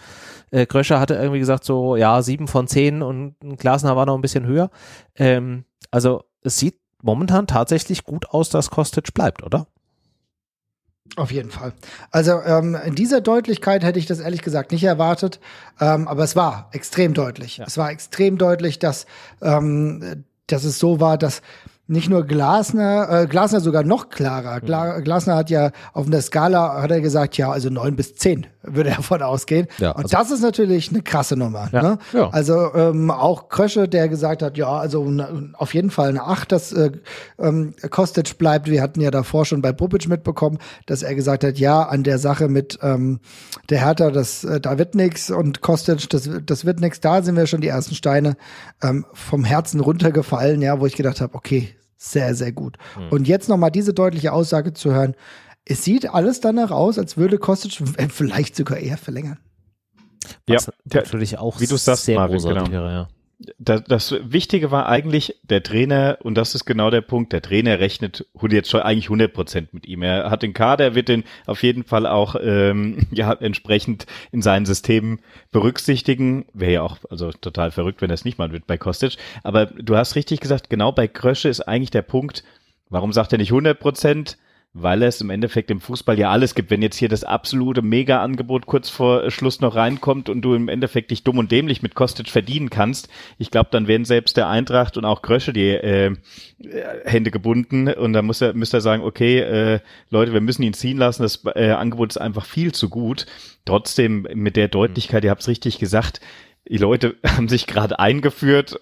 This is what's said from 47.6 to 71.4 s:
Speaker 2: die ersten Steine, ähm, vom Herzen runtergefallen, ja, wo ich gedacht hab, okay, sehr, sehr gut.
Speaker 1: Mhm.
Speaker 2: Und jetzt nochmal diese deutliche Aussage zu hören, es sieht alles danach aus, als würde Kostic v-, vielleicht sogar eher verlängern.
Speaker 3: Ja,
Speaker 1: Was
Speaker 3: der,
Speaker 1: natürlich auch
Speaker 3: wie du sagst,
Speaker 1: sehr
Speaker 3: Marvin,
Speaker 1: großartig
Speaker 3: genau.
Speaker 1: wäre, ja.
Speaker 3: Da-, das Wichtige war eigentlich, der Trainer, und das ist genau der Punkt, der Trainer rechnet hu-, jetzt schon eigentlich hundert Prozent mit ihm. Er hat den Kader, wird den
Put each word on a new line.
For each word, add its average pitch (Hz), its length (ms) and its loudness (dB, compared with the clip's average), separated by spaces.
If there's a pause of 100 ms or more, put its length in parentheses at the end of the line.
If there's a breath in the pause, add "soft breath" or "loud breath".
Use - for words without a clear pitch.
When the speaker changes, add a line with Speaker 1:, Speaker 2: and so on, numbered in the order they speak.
Speaker 2:
die 156 80 -2
ersten 131 260 -4
Steine, 143 420 0 (460 loud breath)
ähm, 135 300 -2
vom 143 300 -2
Herzen 151 360 0
runtergefallen, 151 840 2
ja, 139 180 0
wo 139 60 2
ich 131 100 -2
gedacht 135 240 -2
hab, 123 140 -4
okay, 127 360 -2 (320)
sehr, 127 340 -2
sehr 120 180 -6
gut. 131 240 -10 (200 loud breath)
Speaker 1:
Mhm. 87 120 -12
Speaker 2:
Und 139 180 2
jetzt 196 220 2
nochmal 175 220 4
diese 202 220 0
deutliche 170 380 0
Aussage 160 420 0
zu 143 200 0
hören, 135 220 2 (500 loud breath)
es - 180 -4
sieht 233 260 0
alles 240 300 0
danach 226 320 0
aus, 185 260 2
als 185 200 -6
würde 190 200 2
Kostic 190 360 -2
v-, 156 100 -8 (260)
vielleicht 139 460 -4
sogar 139 220 -4
eher 139 200 -6
verlängern. 143 400 -10 (1080 loud breath)
Speaker 3:
Ja, 117 80 4
Speaker 1:
Was 120 160 0 (140)
Speaker 3:
der, - 180 0
Speaker 1:
natürlich 107 340 -6
auch 117 220 -6
Speaker 3:
wie 120 80 0
du 139 80 0
sagst, 127 300 0
Speaker 1:
sehr 113 100 2
Speaker 3:
Marvin, 92 220 2
Speaker 1:
großartig 87 320 0
Speaker 3:
genau. - 20 -4 (140)
Speaker 1:
wäre, 87 80 -6
ja. 90 140 -6 (500)
Speaker 3:
Da-, 110 220 0
das - 340 -2 (100)
Wichtige 151 480 0
war 139 180 0
eigentlich, 151 540 0
der 98 180 0
Trainer, 139 640 0
und 110 120 -4
das 113 200 0
ist 123 100 -8
genau 110 240 0
der 117 120 2
Punkt, 117 320 -4
der 85 80 -2
Trainer 104 380 2
rechnet 98 460 -4 (160)
hu-, 110 60 0
jetzt 107 220 2
schon 113 120 2
eigentlich 110 280 0
hundert 110 240 2
Prozent 85 400 -6
mit 85 120 -18
ihm. 87 160 -10
Er 92 300 -2
hat 110 120 -2
den 101 100 -4
Kader, 127 420 2
wird 123 120 2
den 117 160 2 (220 loud breath)